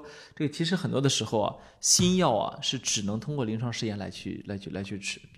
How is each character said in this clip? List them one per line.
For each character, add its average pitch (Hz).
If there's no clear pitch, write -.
这 151
个 139
其 165
实 175
很 135
多 123
的 139
时 -
候 107
啊， 101
新 185
药 151
啊， -
是 -
只 -
能 104
通 147
过 139
临 110
床 117
实 113
验 104
来 98
去， -
来 101
去， 98
来 98
去 98
吃， -